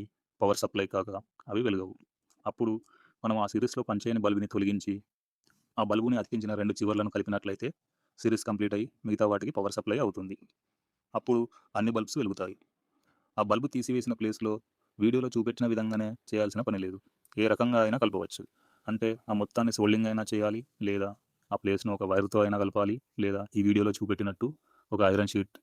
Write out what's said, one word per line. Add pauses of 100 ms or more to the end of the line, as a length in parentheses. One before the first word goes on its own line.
(420)
పవర్
సప్లై
కాగా (300)
అవి
వెలగవు. (500)
అప్పుడు (500)
మనం
ఆ
సిరీస్లో
పనిచేయని
బల్బుని
తొలగించి (840)
ఆ
బల్బుని
అతికించిన
రెండు
చివర్లను
కలిపినట్లయితే (520)
సిరీస్
కంప్లీట్
అయ్యి (160)
మిగతా
వాటికి
పవర్
సప్లై
అవుతుంది. (800)
అప్పుడు (340)
అన్ని
బల్బ్స్
వెలుగుతాయి. (840)
ఆ
బల్బు
తీసివేసిన
ప్లేస్లో (460)
వీడియోలో
చూపెట్టిన
విధంగానే (180)
చేయాల్సిన
పని
లేదు. (400)
ఏ
రకంగా
అయినా
కలపవచ్చు. (440)
అంటే (120)
ఆ
మొత్తాన్ని
సోల్డింగ్
అయినా
చేయాలి, (200)
లేదా (420)
ఆ
ప్లేస్ను
ఒక
వైర్‌తో
అయినా
కలపాలి, (240)
లేదా (140)
ఈ
వీడియోలో
చూపెట్టినట్టు (440)
ఒక
ఐరన్
షీట్